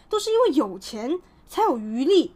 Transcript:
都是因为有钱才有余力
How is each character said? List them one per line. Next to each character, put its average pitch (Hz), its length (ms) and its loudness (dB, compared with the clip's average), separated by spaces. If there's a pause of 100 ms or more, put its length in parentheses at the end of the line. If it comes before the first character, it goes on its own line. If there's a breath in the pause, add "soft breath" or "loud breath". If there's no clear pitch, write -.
都 427 80 0
是 427 140 -4
因 453 100 4
为 370 140 2
有 196 240 -2
钱 247 400 -8 (280 soft breath)
才 - 140 -2
有 359 160 2
余 220 280 -4
力 359 300 4